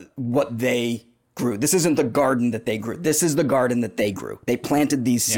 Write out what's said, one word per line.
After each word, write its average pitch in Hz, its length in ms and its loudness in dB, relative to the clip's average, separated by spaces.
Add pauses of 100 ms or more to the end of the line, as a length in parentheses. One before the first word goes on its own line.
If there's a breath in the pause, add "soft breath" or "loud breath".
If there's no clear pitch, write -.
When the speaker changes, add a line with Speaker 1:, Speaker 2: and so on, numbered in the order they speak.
(160)
Speaker 1:
what 120 420 -2
they 120 500 -2 (300)
grew. 113 220 -2
This 147 160 0
isn't 165 220 2
the 143 80 2
garden 123 480 2
that 110 120 -6
they 110 140 -2
grew. 107 180 -6
This 156 240 0
is 160 140 2
the 160 80 2
garden 123 380 2
that 113 160 -4
they 104 160 0
grew. 53 340 -10
They 120 100 2
planted 143 480 0
these 123 240 2
Speaker 2:
Yeah. - 100 -2